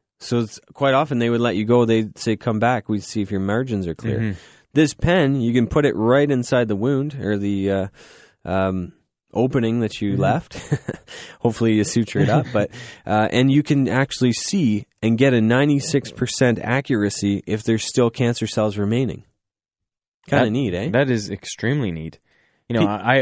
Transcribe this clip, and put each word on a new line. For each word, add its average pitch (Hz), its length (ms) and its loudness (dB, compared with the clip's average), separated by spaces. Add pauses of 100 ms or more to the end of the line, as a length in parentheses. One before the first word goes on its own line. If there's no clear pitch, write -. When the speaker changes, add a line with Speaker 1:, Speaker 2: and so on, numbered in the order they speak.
(200)
Speaker 1:
So - 180 -2
it's, 113 200 -4 (140)
quite 139 220 2
often 139 240 2
they 117 100 0
would 117 140 2
let 113 140 0
you 107 100 0
go. 120 180 6
They'd 113 320 2
say, 107 200 -2
"Come 107 240 -2
back. 117 280 0
We'd 104 140 -2
see - 200 -6
if 98 80 -6
your 98 100 -2
margins 104 460 -2
are 82 80 -4
clear." 113 260 -4
Speaker 2:
Mm-hmm. 104 180 -4 (340)
Speaker 1:
This 147 220 2
pen, 143 460 2
you 117 120 0
can 120 140 2
put 147 180 2
it 135 120 2
right 131 340 4
inside 123 380 0
the 107 80 -2
wound 139 440 -2
or 104 160 0
the, 101 340 -2
uh, 95 160 0 (600)
um, 95 460 -2 (420)
opening 120 460 0
that 110 200 -4
you 101 120 -2
Speaker 2:
Mm-hmm. 95 100 0
Speaker 1:
left. 110 360 -2 (440)
<laughs> - 380 -20
Hopefully 113 340 0
you 107 100 2
suture 120 360 -2
it 143 100 2
up, 127 220 2
but, 104 180 0 (180)
Speaker 2:
<laughs> - 180 -20
Speaker 1:
uh, 107 240 2
and 131 200 4
you 143 120 4
can 139 260 0
actually 127 440 0
see 110 540 0 (160)
and 113 160 2
get 131 160 2
a 117 60 2
ninety-six 135 720 0
percent 120 500 0
accuracy 104 840 -2
if 107 180 -4
there's 113 200 0
still 120 260 0
cancer 117 360 -2
cells 107 320 -2
remaining. 107 460 -2 (1040)
Kinda 139 160 2
Speaker 2:
That, 110 80 0
Speaker 1:
neat, 120 200 -2
eh? 92 200 -4
Speaker 2:
that 131 180 2
is 107 200 -2
extremely 113 600 -4
neat. 80 300 -10 (480)
You 120 100 0
know, 107 80 4
Speaker 1:
Pe- 101 60 0
Speaker 2:
I, 113 300 2